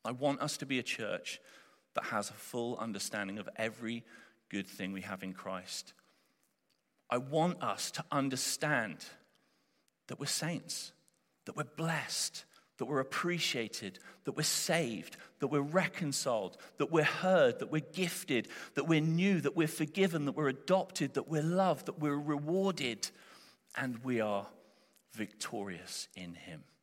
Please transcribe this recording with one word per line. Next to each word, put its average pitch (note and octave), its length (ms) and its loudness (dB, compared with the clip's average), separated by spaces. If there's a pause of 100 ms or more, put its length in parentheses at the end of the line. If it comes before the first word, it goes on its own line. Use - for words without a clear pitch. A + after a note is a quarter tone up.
I A2+ 60 -2
want C#3 280 0
us C#3+ 180 -2
to D3 80 -6
be C3 140 0
a A#2 40 -4
church - 580 -4 (540)
that - 100 0
has G#2 240 -2
a A2+ 40 -14
full A#2+ 440 -6
understanding G2+ 600 -6
of G2+ 200 -8
every A2+ 480 -4 (420)
good G2 200 -4
thing F#2+ 260 -6
we F#2+ 80 -6
have F#2+ 220 -8
in F#2 100 -8
Christ. - 600 -8 (1160)
I A#2+ 80 2
want D#3 460 2
us G#2 280 -2
to - 200 -8
understand C3+ 920 0 (1000)
that - 140 -10
we're D3 80 -4
saints, - 680 -4 (520)
that - 120 -8
we're D3 60 -4
blessed, - 840 -4 (320)
that A2+ 80 -4
we're C#3 140 0
appreciated, C3+ 960 -2 (280)
that C3+ 80 -4
we're D#3 100 -2
saved, D3+ 760 0 (220)
that C#3 80 0
we're C#3+ 140 4
reconciled, C#3+ 960 0 (200)
that C#3+ 140 2
we're D#3+ 120 6
heard, D#3+ 540 6
that - 140 -4
we're D3+ 80 2
gifted, D3+ 680 0 (280)
that C#3 120 2
we're D#3+ 140 6
new, E3+ 400 4
that C#3+ 140 2
we're D#3+ 120 4
forgiven, E3 580 2
that C#3 80 0
we're D3+ 140 2
adopted, C#3+ 680 2
that C#3 120 0
we're D3+ 140 2
loved, F3 460 2
that - 120 -8
we're D3 160 2
rewarded, D3 920 0 (680)
and B2+ 280 -4
we B2 180 2
are G2+ 240 0 (680)
victorious G2 1000 -8
in F2 200 -12
him. D#2+ 280 -16 (200)